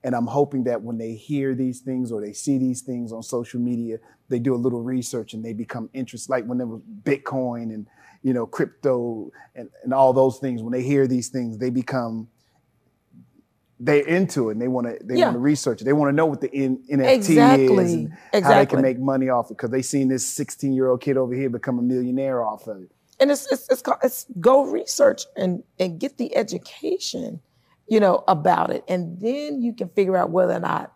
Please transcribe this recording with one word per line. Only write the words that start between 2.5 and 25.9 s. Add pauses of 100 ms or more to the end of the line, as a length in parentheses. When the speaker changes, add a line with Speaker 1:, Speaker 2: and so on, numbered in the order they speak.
Speaker 1:
these
things
on
social
media, (300)
they
do
a
little
research
and
they
become
interested.
Like
when
there
was (220)
Bitcoin
and, (340)
you
know,
crypto (240)
and, (140)
and
all
those
things,
when
they
hear
these
things,
they
become, (1500)
they're
into
it
and
they
wanna,
they
Speaker 2:
Yeah.
Speaker 1:
wanna
research
it.
They
wanna
know
what
the
N-,
N
F
T
Speaker 2:
Exactly.
Speaker 1:
is
and
how (220)
they
Speaker 2:
Exactly.
Speaker 1:
can
make
money
off
it,
'cause
they
seen
this
sixteen-year-old
kid
over
here
become
a
millionaire
off
of
it. (300)
Speaker 2:
And
it's,
it's,
it's,
ca-,
it's (140)
go
research (120)
and, (140)
and